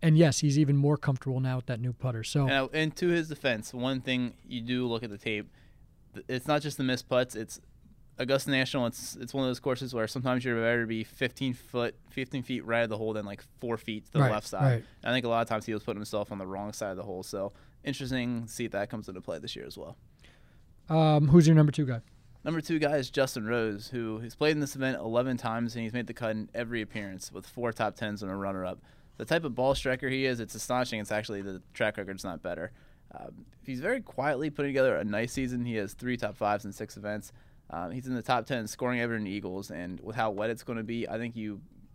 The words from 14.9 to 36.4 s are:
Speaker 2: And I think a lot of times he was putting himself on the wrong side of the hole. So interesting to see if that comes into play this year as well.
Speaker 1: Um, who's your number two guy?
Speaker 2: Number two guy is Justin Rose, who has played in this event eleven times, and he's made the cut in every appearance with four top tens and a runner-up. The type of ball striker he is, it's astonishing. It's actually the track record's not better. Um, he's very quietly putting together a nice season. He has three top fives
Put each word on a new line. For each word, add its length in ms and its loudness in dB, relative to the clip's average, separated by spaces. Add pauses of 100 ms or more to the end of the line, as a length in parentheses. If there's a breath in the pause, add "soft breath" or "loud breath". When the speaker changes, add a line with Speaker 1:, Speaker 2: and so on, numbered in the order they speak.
Speaker 2:
And 80 -2
I 20 4
think 120 2
a 40 0
lot 140 2
of 60 -2
times 180 -2
he 80 -2
was 80 -4
putting 160 -4
himself 320 -4
on 80 -8
the 80 -8
wrong 260 -6
side 200 -6
of 40 -6
the 60 -8
hole. 220 -8
So 280 -4 (300 soft breath)
interesting 640 -4
to 60 -14
see 140 -4
if 60 -8
that 180 -2
comes 180 -10
into 120 -12
play 200 -8
this 160 -10
year 100 -12
as 100 -14
well. 200 -12 (920 soft breath)
Speaker 1:
Um, 400 6
who's 180 12
your 100 10
number 160 10
two 140 0
guy? 140 -4 (440)
Speaker 2:
Number 160 -2
two 180 0
guy 180 4
is 140 0
Justin 360 0
Rose, 420 0
who 320 -4
has 140 -10
played 180 4
in 80 2
this 160 -2
event 220 0
eleven 380 2
times, 380 -2
and 80 -4
he's 100 -4
made 140 -2
the 80 -10
cut 160 -2
in 240 -4
every 280 -4
appearance 500 -8
with 140 -12
four 260 -4
top 240 -2
tens 260 -6
and 80 -6
a 60 -4
runner-up. 420 -6 (400 soft breath)
The 60 -8
type 200 0
of 100 -4
ball 200 2
striker 340 -2
he 160 0
is, 160 0
it's 140 -8
astonishing. 460 -2
It's 120 -8
actually 300 -2
the 180 -8 (140)
track 220 0
record's 280 -8
not 180 -6
better. 280 -6 (420 soft breath)
Um, 340 -16 (180)
he's 160 -6
very 200 0
quietly 480 -2
putting 220 -2
together 260 6
a 80 0
nice 280 -2
season. 320 -2
He 100 -2
has 200 -2
three 220 -4
top 200 -4
fives 280 0